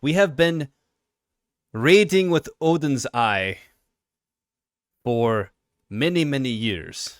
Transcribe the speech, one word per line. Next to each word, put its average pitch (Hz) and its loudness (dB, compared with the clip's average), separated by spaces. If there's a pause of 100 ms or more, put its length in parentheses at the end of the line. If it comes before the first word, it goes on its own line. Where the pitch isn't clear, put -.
We 147 -2
have 175 2
been 165 0 (1040)
raiding 180 4
with 165 2 (140)
Odin's 151 0
Eye 101 0 (1500)
for 117 -2 (380)
many, 165 -2
many 139 -4
years. 107 -6